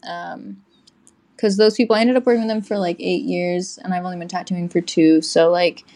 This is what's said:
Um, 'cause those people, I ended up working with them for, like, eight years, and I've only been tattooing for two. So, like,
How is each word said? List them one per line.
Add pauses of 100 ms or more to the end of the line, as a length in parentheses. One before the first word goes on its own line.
Um, (800)
'cause
those
people,
I
ended
up
working
with
them
for,
like,
eight
years,
and
I've
only
been
tattooing
for
two.
So,
like, (120)